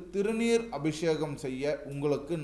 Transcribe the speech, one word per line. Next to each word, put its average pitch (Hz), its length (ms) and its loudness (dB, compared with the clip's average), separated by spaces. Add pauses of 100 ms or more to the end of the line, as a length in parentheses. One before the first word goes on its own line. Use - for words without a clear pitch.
(140)
திருநீர் 226 500 2 (120)
அபிஷேகம் 151 640 0
செய்ய 135 300 -2 (180)
உங்களுக்கு 143 540 0